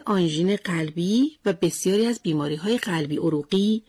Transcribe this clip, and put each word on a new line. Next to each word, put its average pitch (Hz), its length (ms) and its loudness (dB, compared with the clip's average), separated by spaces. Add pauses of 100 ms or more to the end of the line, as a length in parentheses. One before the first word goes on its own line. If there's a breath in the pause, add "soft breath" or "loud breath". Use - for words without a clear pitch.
آنژین 180 500 2
قلبی 180 760 0 (120)
و 202 80 2
بسیاری 190 540 0
از 233 160 -2
بیماری‌های 156 560 -2
قلبی 156 380 -4
عروقی 190 720 0